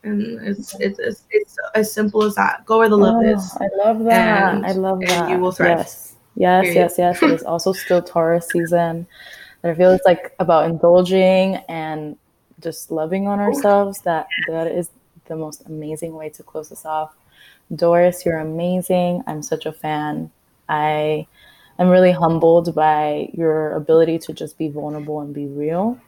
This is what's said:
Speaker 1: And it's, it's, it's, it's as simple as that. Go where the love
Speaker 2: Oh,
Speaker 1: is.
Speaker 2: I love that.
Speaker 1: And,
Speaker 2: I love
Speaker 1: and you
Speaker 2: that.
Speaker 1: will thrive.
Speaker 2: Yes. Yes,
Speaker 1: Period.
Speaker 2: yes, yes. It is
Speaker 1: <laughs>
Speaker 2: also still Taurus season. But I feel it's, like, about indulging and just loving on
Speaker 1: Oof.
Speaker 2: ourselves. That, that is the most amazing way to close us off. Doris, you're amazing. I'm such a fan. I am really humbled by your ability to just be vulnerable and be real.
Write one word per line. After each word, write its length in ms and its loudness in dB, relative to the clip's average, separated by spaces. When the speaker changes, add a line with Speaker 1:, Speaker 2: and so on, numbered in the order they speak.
Speaker 1:
And 420 -6
it's, 360 -8
it's, 180 -4
it's, 320 -8
it's 240 -2
as 180 0
simple 320 0
as 120 0
that. 300 -2
Go 140 2
where 100 6
the 80 6
love 200 6
Speaker 2:
Oh, 160 4
Speaker 1:
is. 280 -6
Speaker 2:
I 60 -2
love 260 0
that. 520 2
Speaker 1:
And, 100 -4
Speaker 2:
I 80 -2
love 260 -2
Speaker 1:
and 100 -4
you 260 0
Speaker 2:
that. 40 0
Speaker 1:
will 140 0
thrive. 260 2
Speaker 2:
Yes. 360 -12
Yes, 300 4
Speaker 1:
Period. 160 2
Speaker 2:
yes, 160 0
yes. 260 0
It 80 4
is 120 -2
Speaker 1:
<laughs> 80 -6
Speaker 2:
also 200 -2
still 320 0
Taurus 460 0
season. 580 -2
But 100 -2
I 40 -4
feel 160 6
it's, 140 2
like, 340 2
about 300 4
indulging 840 4
and 480 -8
just 320 -12
loving 360 -4
on 120 -2
Speaker 1:
Oof. 60 -2
Speaker 2:
ourselves. 460 0
That, 260 -2
that 180 -4
is 220 -4
the 100 -10
most 280 -12
amazing 480 -10
way 160 -14
to 140 -20
close 300 -14
us 120 -20
off. 300 -6
Doris, 520 2
you're 140 -2
amazing. 880 -2
I'm 140 -8
such 240 -6
a 60 -6
fan. 580 -6
I 560 -2
am 100 4
really 220 6
humbled 640 4
by 580 0
your 420 -2
ability 440 2
to 140 -12
just 240 -12
be 120 -6
vulnerable 520 -8
and 120 -12
be 140 -8
real. 600 -4